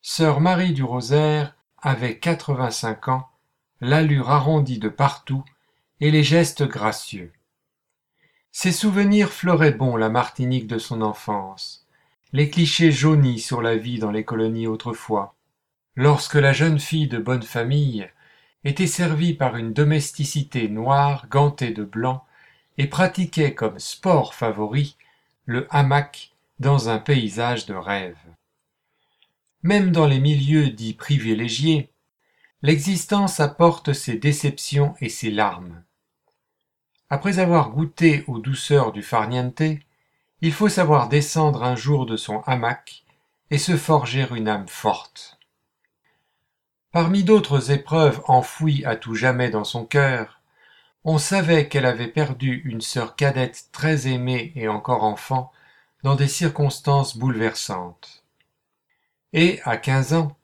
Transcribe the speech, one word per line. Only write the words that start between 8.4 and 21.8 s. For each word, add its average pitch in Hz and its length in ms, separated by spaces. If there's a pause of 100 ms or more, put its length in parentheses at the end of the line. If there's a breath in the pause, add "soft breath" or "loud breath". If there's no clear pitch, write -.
Ses - 180
souvenirs 202 640
fleuraient 160 400
bon 120 240
la 110 100
Martinique 123 580
de 113 120
son 113 240
enfance, 101 840 (460)
les 147 180
clichés 165 440
jaunis 131 480
sur 120 200
la 113 140
vie 113 240
dans 107 100
les 107 140
colonies 113 420
autrefois. 110 720 (600)
Lorsque 143 400
la 139 180
jeune 151 260
fille 151 300
de 117 80
bonne 117 260
famille 117 680 (540 soft breath)
était 156 240
servie 165 460
par 123 240
une 113 160
domesticité 143 960
noire 139 580
gantée 139 440
de 107 120